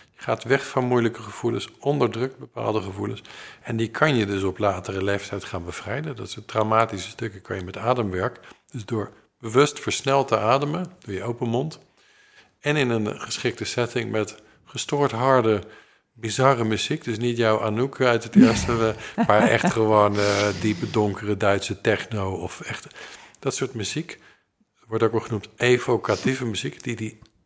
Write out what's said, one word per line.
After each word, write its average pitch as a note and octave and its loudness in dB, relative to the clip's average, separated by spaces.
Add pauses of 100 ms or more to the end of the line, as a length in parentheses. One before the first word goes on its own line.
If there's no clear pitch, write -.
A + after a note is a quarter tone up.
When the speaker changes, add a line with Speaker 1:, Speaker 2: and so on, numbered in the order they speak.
(160)
Speaker 1:
je - -20
gaat - -4
weg C3+ 0
van B2+ -2
moeilijke A#2+ 2
gevoelens, G2+ -4 (100)
onderdrukt C3 -2
bepaalde A2+ -4
gevoelens. G2+ -8 (400)
En A#2 -6
die A2+ 0
kan D3 2
je G#2+ 4
dus G2 -2
op F#2+ -2
latere F#2+ -2
leeftijd G2+ -4
gaan F2 -8
bevrijden. B2+ -8
Dat G2+ -10
soort - -14
traumatische A2 0
stukken G2+ -10
kan - -8
je F#2 -8
met F#2 -12
ademwerk, A2 -2 (300)
dus A2+ -12
door G#2 -6 (300)
bewust B2 2
versneld C3+ 0
te A2+ 2
ademen, D3 0 (180)
door G2+ -8
je F#2+ -6
open A#2+ -4
mond, C3 -2 (840)
en D3 0
in C3 2
een G#2+ -2
geschikte - -4
setting A#2 -4
met G#2+ -2 (280)
gestoord C#3+ -2
harde, A2+ 4 (500)
bizarre A#2 2
muziek. A2 -2
Dus A2 -4
niet A#2+ -2
jouw A2 4
Anouk A2+ -2
uit A#2+ 4
het A2+ 2
eerste, A2+ 6
Speaker 2:
<laughs> A2+ 2 (220)
Speaker 1:
eh, - 2
maar G#2+ 6
echt A#2 2
gewoon, G#2+ 4
eh, G#2 2 (140)
diepe, G#2 -2
donkere G#2 0
Duitse G2 0
techno G2 -2
of F2 -8
echt - -10 (520)
dat C3+ -4
soort C3+ -4
muziek. A#2+ -6 (680)
Wordt A2 0
ook A2 4
wel A2+ 2
genoemd G#2+ -6
evocatieve B2 0
muziek, A#2 -6
die A#2+ -6
die A2 -10 (280)